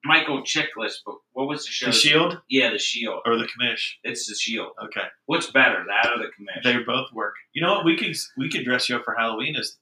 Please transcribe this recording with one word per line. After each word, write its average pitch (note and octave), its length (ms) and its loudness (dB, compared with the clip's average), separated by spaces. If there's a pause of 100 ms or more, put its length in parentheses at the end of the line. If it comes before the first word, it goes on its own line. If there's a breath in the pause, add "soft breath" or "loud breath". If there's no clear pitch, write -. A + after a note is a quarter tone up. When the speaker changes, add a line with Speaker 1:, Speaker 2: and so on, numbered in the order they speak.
Speaker 1:
Michael D3+ 380 2
Chiklis, - 520 -4 (100)
but - 100 -12 (160)
what C3+ 160 -4
was D3 180 -6
the - 60 -10
show? - 160 -4
Speaker 2:
The B2+ 60 0
Shield? E3 560 4
Speaker 1:
Yeah, C3 220 4
The G#2 80 -2
Shield. A#2 460 -4
Speaker 2:
Or A#2 120 4
The A2+ 100 0
Commish? A#2 460 -2 (100)
Speaker 1:
It's A#2 240 -6
The G#2+ 80 -8
Shield. A2+ 360 -4 (140)
Speaker 2:
Okay. G2 180 -6 (240)
Speaker 1:
What's E3 220 0
better, B2+ 380 4
that A2+ 240 2
or A#2 60 -2
The A2 80 -6
Commish? G#2 380 -12
Speaker 2:
They A#2+ 200 2
both B2 300 -2
work. - 220 -6 (180)
You D3+ 120 -4
know G3 100 4
what? F3 100 0
We E3 120 6
could, D#3+ 160 0 (240)
we C3+ 120 -2
could D#3 160 -2
dress B2 240 2
you B2 80 0
up A#2 80 -4
for A2+ 120 -2
Halloween A2+ 380 0
as - 260 -6